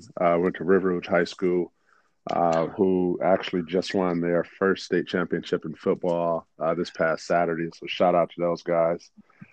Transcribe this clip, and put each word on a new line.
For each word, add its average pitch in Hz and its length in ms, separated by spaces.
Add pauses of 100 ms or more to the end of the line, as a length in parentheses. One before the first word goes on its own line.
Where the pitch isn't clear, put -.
(160)
uh, 85 240
went 90 160
to - 80
River 92 240
Rouge 87 180
High 87 200
School, 90 480 (560)
uh, 82 380
who 92 540
actually 92 420
just 85 300
won 90 280
their 85 240
first 98 400
state 87 220
championship 87 580
in 78 100
football, 85 720 (120)
uh, 80 160
this 85 160
past 80 360
Saturday. 85 480
So - 120
shout 87 280
out 85 140
to - 100
those 85 240
guys. 85 480 (420)